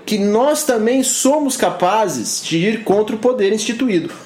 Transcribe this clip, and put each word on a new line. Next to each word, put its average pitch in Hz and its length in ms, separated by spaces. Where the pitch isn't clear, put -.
que 214 100
nós 226 460
também 240 400
somos 277 540
capazes 185 880
de 165 140
ir 214 260
contra 214 320
o - 20
poder 214 340
instituído, 220 600